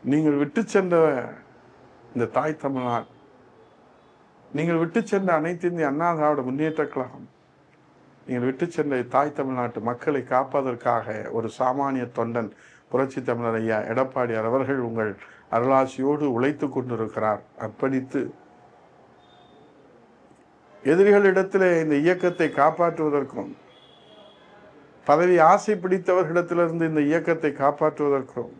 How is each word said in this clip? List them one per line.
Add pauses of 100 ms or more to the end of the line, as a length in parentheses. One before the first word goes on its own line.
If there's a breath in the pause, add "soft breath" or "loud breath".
(120)
நீங்கள்
விட்டு (120)
சென்ற (1160)
இந்த (120)
தாய்
தமிழ்நாடு, (1500)
நீங்கள்
விட்டு (120)
சென்ற (100)
அனைத்து
இந்திய
அண்ணா (100)
திராவிட
முன்னேற்ற (100)
கழகம், (1000)
நீங்கள்
விட்டு (100)
சென்ற (120)
தாய்
தமிழ்நாட்டு (100)
மக்களை (120)
காப்பதற்காக (220)
ஒரு (100)
சாமானிய (120)
தொண்டன் (400 loud breath)
புரட்சி (100)
தமிழர்
ஐயா (140)
எடப்பாடியார்
அவர்கள்
உங்கள் (440 loud breath)
அருளாசியோடு
உழைத்து
கொண்டிருக்கிறார். (220)
அர்ப்பணித்து (2500)
எதிரிகளிடத்திலே (140)
இந்த
இயக்கத்தை (120)
காப்பாற்றுவதற்கும், (1600)
பதவி (160)
ஆசை (100)
பிடித்தவர்களிடத்திலிருந்து
இந்த
இயக்கத்தை (100)
காப்பாற்றுவதற்கும்